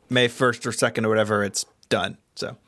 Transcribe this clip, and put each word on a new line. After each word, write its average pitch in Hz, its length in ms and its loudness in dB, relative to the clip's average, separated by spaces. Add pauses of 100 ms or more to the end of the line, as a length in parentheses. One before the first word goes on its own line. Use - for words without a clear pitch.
(100)
May 123 180 4
first 120 380 0
or 117 60 -4
second 117 340 0
or - 20 2
whatever, 107 360 2
it's - 200 -6 (240)
done. 104 300 -2 (160)
So, - 220 -10 (120)